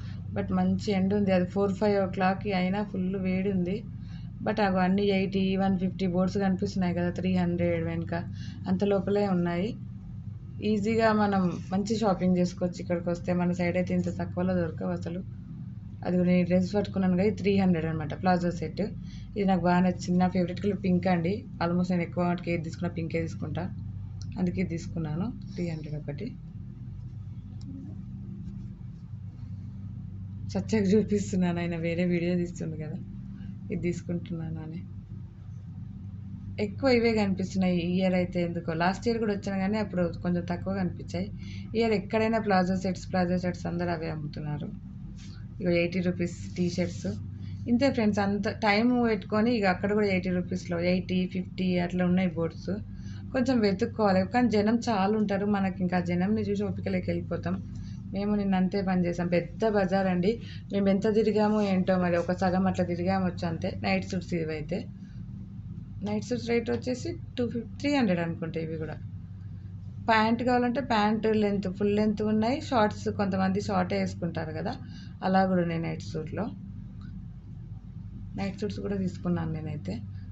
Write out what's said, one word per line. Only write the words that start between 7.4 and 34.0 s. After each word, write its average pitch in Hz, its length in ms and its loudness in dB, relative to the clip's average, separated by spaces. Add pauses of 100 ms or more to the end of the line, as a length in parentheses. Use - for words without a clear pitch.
హండ్రెడ్ 170 440 2
వెనుక 165 280 -4 (560)
అంత 190 200 2
లోపలే 196 320 2 (140)
ఉన్నాయి. 175 320 0 (1000)
ఈజీగా 220 380 4 (140)
మనం 196 200 4 (300)
మంచి 202 300 0
షాపింగ్ 185 380 4
చేసుకోవచ్చు 180 420 0
ఇక్కడికి 175 300 -2
వస్తే. 175 180 -4 (100)
మన 175 200 2
సైడ్ 175 200 2
అయితే 180 180 0
ఇంత 175 120 0 (100)
తక్కువలో 180 400 0
దొరకవు 170 380 -2
అసలు. 175 240 -6 (840)
అది 180 100 2 (120)
నేను 180 200 6
డ్రెస్ 185 280 4
పట్టుకున్నాను 190 400 2
కదా, 185 140 4
ఇది 214 100 -2
త్రీ 196 120 2 (100)
హండ్రెడ్ 170 280 4
అనమాట, 156 220 -4 (100)
ప్లాజో 180 280 4 (100)
సెట్. 160 240 -4 (520)
ఇది 202 140 2
నాకు 180 180 4
బాగా 180 180 6
నచ్చింది, 180 360 0
నా 185 120 4
ఫేవరెట్ 180 300 0
కలర్ 196 200 0
పింక్ 180 300 4
అండి. 170 200 0 (300)
Almost 175 300 2
నేను 170 140 2
ఎక్కువ 180 200 0
వాటికి 175 260 -2
ఏది 165 140 -2
తీసుకున్నా 170 300 -4
పింకే 165 280 -2
తీసుకుంటా, 160 380 -4 (760)
అందుకే 180 260 0
ఇది 156 120 -4
తీసుకున్నాను. 160 500 -4 (280)
త్రీ 180 180 -4
హండ్రెడ్ 151 300 -8
ఒకటి. 202 260 -8 (4000)
సత్యకు 202 400 2
చూపిస్తున్నాను, 196 720 2
ఆయన 170 120 -2 (120)
వేరే 170 260 0
వీడియో 175 200 2 (100)
తీస్తుంది 165 400 -6
కదా, 156 140 -8 (720)
ఇది 165 160 -2
తీసుకుంటున్నాను 165 800 -4